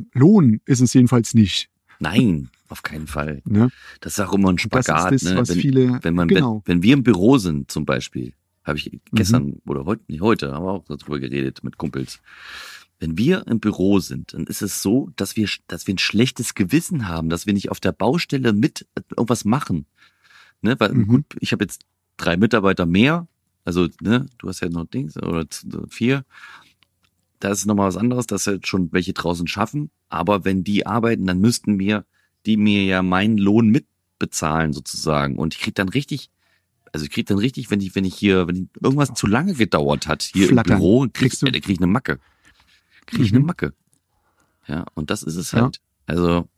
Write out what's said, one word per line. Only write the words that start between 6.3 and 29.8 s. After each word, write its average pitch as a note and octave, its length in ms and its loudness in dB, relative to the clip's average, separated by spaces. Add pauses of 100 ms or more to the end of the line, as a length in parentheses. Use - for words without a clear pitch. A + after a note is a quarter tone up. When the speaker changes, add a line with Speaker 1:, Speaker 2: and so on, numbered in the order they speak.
Speaker 2:
wenn, F2 120 0
wenn E2+ 60 0
wir A2+ 120 6
im C3+ 80 2
Büro G#2+ 340 4
sind, D#2 340 -4
zum D2+ 140 -4
Beispiel, C2 480 -6 (320)
habe D2+ 120 -4
ich - 140 -10
Speaker 1:
Mhm. - 80 -18 (140)
Speaker 2:
gestern F2+ 520 0
oder C#2 200 -6
heute, G#2 240 -4
nicht D#2 120 -10
heute, F#2 320 0
haben D#2+ 120 -6
wir F#2+ 60 -4
auch F#2+ 140 -8
darüber D2 340 -8
geredet C2 440 -6
mit - 140 -12
Kumpels. C2+ 420 -8 (800)
Wenn D#2+ 180 -6
wir D3+ 300 0
im A2+ 140 0
Büro G2 380 2
sind, - 340 -8
dann D#2+ 140 -6
ist - 140 -8
es G2+ 200 -6
so, A#2 340 0
dass - 220 -6
wir, G#2+ 100 0 (200)
dass - 200 -10
wir G2+ 60 -2
ein F2+ 60 -2
schlechtes - 560 0
Gewissen B2+ 520 0
haben, D#2+ 220 -4
dass F2 160 -4
wir G#2 80 0
nicht G2 180 -2
auf - 80 -6
der F#2+ 140 0
Baustelle C3 580 0
mit G#2+ 340 0 (260)
irgendwas A#2 340 -2
machen. G2+ 400 -2 (760)
Ne? A#2 180 0
Weil, - 140 2
Speaker 1:
Mhm. A#2 140 2
Speaker 2:
gut, B2+ 180 4 (140)
ich - 140 -4
habe G#2+ 100 -2
jetzt - 200 -8 (340)
drei E2+ 180 0
Mitarbeiter F#2+ 500 2
mehr, C3+ 420 2 (360)
also, F2 240 0 (140)
ne, A#2 240 0 (120)
du - 120 -12
hast F#2+ 100 -10
ja F2+ 100 -6
noch E2+ 160 -6
Dings, C#3+ 320 -10
oder E2 320 -6
z-, - 180 -16 (220)
vier. C3+ 340 -2 (1160)
Da G2 120 -4
ist G#2 80 -2
es G2+ 60 -8
nochmal G2+ 220 2
was F2+ 100 -2
anderes, B2 300 -2
dass G2 180 -4
wir G2+ 100 -2
jetzt F2+ 120 -10
schon F#2 260 -2
welche F2+ 200 -2
draußen E2+ 340 -4
schaffen. D3 420 -6 (200)